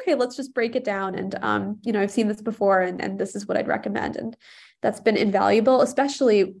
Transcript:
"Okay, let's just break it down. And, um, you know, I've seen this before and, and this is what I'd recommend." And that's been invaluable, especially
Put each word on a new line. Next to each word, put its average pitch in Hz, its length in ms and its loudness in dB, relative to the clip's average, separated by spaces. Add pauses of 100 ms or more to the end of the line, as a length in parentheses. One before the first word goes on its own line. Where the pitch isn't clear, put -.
"Okay, 349 140 2
let's 247 200 -2
just 277 160 -10
break 240 240 -2
it 254 80 -4
down. 196 300 -4
And, 190 280 -6
um, 208 400 -2
you 240 100 -2
know, 208 80 2
I've 202 100 0
seen 220 180 0
this 214 140 -4
before 202 400 2
and, 180 180 -4
and 196 180 -4
this 196 160 -4
is 202 120 -10
what - 100 -2
I'd - 120 -2
recommend." - 480 -4
And 233 200 -8 (460)
that's - 180 -2
been 220 160 2
invaluable, 208 640 4
especially 247 800 2